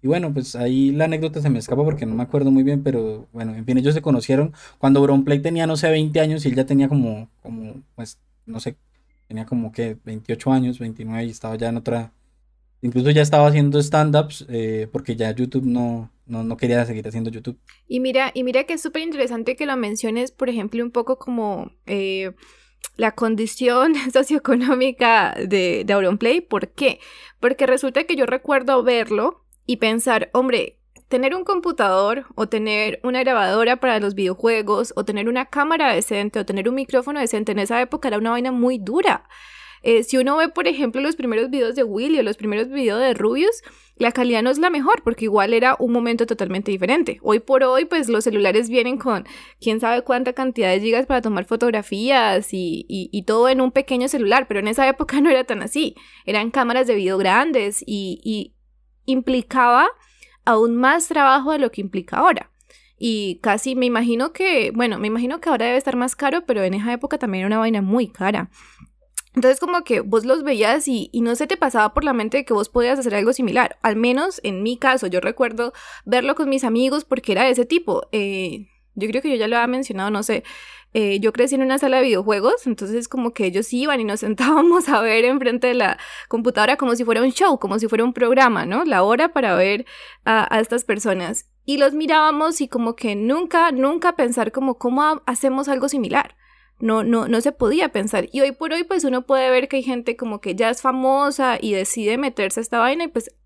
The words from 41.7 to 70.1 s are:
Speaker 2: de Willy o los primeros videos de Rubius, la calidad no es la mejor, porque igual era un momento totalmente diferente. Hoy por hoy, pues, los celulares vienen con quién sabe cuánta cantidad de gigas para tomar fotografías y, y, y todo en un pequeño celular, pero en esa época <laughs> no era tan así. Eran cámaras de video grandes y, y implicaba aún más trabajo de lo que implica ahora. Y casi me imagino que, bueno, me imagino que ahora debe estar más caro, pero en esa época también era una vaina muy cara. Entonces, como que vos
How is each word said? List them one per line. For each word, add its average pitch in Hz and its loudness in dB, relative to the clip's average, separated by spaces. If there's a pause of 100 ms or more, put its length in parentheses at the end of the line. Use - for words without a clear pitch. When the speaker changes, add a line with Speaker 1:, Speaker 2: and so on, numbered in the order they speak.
Speaker 2:
de 269 2
Willy 233 0
o 233 2
los 214 -2
primeros 214 -2
videos 240 0
de 254 2
Rubius, 277 0 (320)
la 233 0
calidad 240 2
no 247 2
es 285 0
la 349 4
mejor, 339 2
porque 233 -2
igual 208 2
era 247 4
un 240 0
momento 233 0
totalmente 202 -4
diferente. 220 0
Hoy - 2
por 262 2
hoy, 262 2
pues, 311 -2
los 220 0
celulares 208 2
vienen 247 0
con 220 -2 (340)
quién 220 -2
sabe 240 0
cuánta 247 -2
cantidad 247 -2
de 185 2
gigas 226 0
para 254 0
tomar 214 -4
fotografías 220 0
y, 180 -6
y, 190 -8
y 196 -6
todo 226 4
en 262 2
un 254 0
pequeño 262 -2
celular, 254 2
pero 202 -2
en 202 -4
esa 262 2
época 269 0
<laughs> - 4
no 320 4
era 262 4
tan 220 -4
así. 269 -4 (300)
Eran 214 -2
cámaras 247 2
de 233 2
video 190 0
grandes 208 2
y, 196 -6
y 214 -6 (520)
implicaba 254 2 (580)
aún 233 4
más 277 2
trabajo 277 2
de 302 0
lo 240 2
que - -10
implica 180 -6
ahora. - 2 (520)
Y 208 -2
casi 226 0
me 247 0
imagino 240 0
que, 330 0
bueno, 226 -2
me 214 -4
imagino 247 -4
que 339 -4
ahora 233 0
debe 240 2
estar 262 -2
más 247 -2
caro, 311 -2
pero 214 0
en 185 0
esa 220 -4
época 247 -4
también 190 -4
era 190 -2
una 214 0
vaina 220 0
muy 202 0
cara. 196 -4 (800)
Entonces, 254 4
como 349 -2
que 226 0
vos 214 0